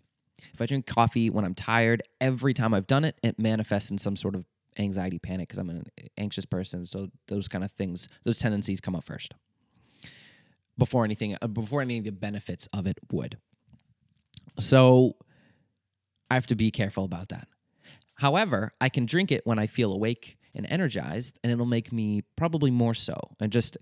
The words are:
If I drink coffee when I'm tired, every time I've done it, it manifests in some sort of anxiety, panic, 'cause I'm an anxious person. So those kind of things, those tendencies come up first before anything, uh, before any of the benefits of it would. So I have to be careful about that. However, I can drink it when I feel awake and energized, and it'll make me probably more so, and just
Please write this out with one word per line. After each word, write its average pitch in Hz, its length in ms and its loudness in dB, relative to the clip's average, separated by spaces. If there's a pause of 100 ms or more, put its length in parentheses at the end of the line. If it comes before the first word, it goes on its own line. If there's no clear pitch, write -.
(540)
If - 80 -6
I 117 40 -2
drink 135 200 -2
coffee 117 440 4
when 104 160 0
I'm 92 100 -2
tired, 113 480 4 (160)
every 131 340 2
time 113 200 2
I've 95 140 2
done 139 180 4
it, - 180 -2
it - 160 0
manifests 107 520 0
in 101 60 -4
some 101 180 -2
sort 98 200 -4
of 92 100 -8 (320)
anxiety, 92 420 -2
panic, 92 300 -6
'cause - 80 -14
I'm 92 120 -6
an 82 160 -10 (320)
anxious 101 280 -6
person. 90 400 -6
So 95 240 -10 (180)
those 98 200 -4
kind 92 160 -6
of 98 80 -6
things, 90 360 -6 (160)
those 117 160 0
tendencies 101 420 -2
come 92 140 -4
up 80 80 -6
first - 300 -14 (1400)
before 123 280 2
anything, 107 360 -4
uh, 117 60 -4
before 113 340 -4
any 123 160 -4
of 110 60 -6
the 104 80 -6
benefits 101 560 -8
of 95 200 -4
it 95 100 -2 (140)
would. 71 260 -6 (1200)
So 127 560 8 (1120)
I 127 60 2
have 127 120 0
to 117 80 2
be 110 160 2
careful 98 340 -2
about 90 240 -8
that. - 180 -12 (680)
However, 139 640 0
I 131 100 2
can 123 160 0
drink 175 260 2
it - 160 0
when 113 120 2
I 107 80 2
feel 107 260 0
awake 110 440 -4 (160)
and - 160 -8
energized, 110 760 -4
and 120 80 2
it'll 120 140 0
make 120 260 0
me 107 320 0 (120)
probably 156 360 2
more 117 220 4
so, - 460 -8
and 107 120 0
just 113 300 2